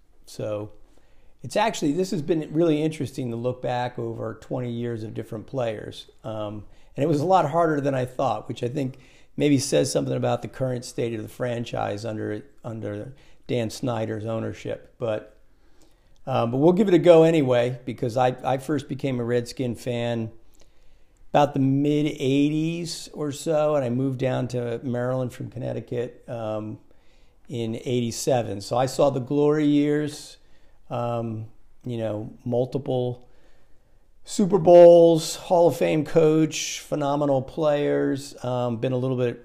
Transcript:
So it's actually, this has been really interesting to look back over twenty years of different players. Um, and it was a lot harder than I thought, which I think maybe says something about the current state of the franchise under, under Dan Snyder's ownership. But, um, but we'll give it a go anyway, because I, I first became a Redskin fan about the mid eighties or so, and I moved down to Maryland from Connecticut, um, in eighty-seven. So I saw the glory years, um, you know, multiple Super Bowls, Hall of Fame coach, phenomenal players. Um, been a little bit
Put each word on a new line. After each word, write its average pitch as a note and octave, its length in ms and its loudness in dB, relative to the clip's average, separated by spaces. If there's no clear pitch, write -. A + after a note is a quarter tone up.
So G#2+ 460 -8
it's - 120 -8
actually, G3+ 380 0
this F#3 180 -2
has F3 100 -4
been D#3 320 -2
really D#3 300 2
interesting C#3 480 -4
to A2+ 60 -6
look B2+ 260 -4
back B2 360 -4
over A2+ 420 -8
twenty B2 320 -6
years A#2 320 -6
of A2+ 80 -10
different A2+ 340 -10
players. - 640 -8
Um, G#2+ 400 -8
and C3+ 80 -2
it - 20 2
was D3 140 2
a D3+ 60 -2
lot F3 240 4
harder D#3+ 300 2
than C#3 140 -2
I B2+ 120 -2
thought, A#2+ 420 -4
which A2+ 140 -10
I A#2+ 60 -2
think C3 300 -6
maybe C#3+ 220 4
says C#3 340 0
something C3 240 -2
about A#2+ 240 0
the A2 80 -10
current B2+ 360 -6
state A#2 300 -6
of G#2+ 80 -8
the G#2+ 60 -12
franchise A2+ 800 -6
under, G#2+ 360 -6
under A2 500 -10
Dan A#2 240 -2
Snyder's A2 560 -4
ownership. A2 720 -8
But, - 400 -6
um, A#2+ 240 0
but B2+ 80 -2
we'll D#3+ 140 6
give G3 160 2
it F3+ 60 6
a E3+ 40 8
go D#3+ 240 10
anyway, B2+ 640 2
because B2 320 -4
I, B2+ 180 2
I C3+ 140 0
first C#3+ 300 -4
became C3 320 -4
a A#2+ 40 -4
Redskin A#2+ 520 -2
fan A#2 560 -4
about C#3+ 240 2
the C#3 60 0
mid C#3+ 460 2
eighties D#3 1080 -2
or D3+ 180 -6
so, D3+ 460 0
and C#3 80 0
I A#2+ 60 -2
moved C3 280 -2
down B2+ 300 -2
to A#2+ 340 -6
Maryland B2 500 -4
from B2 160 -10
Connecticut, A#2+ 800 -8
um, G#2+ 520 -6
in A#2 260 -4
eighty-seven. A#2 880 -2
So A#2+ 160 -4
I C3 80 2
saw C3+ 240 2
the C3 100 -2
glory D3 460 2
years, D3 720 0
um, A#2 580 -6
you A#2+ 140 -6
know, G#2+ 340 -6
multiple B2+ 840 -4
Super G3 340 2
Bowls, E3+ 760 10
Hall F3 340 2
of - 80 2
Fame E3 280 0
coach, D#3 760 2
phenomenal C#3+ 600 -2
players. C#3+ 1000 -2
Um, B2 340 -2
been B2+ 160 -2
a B2+ 40 0
little B2+ 220 -2
bit A#2+ 260 -4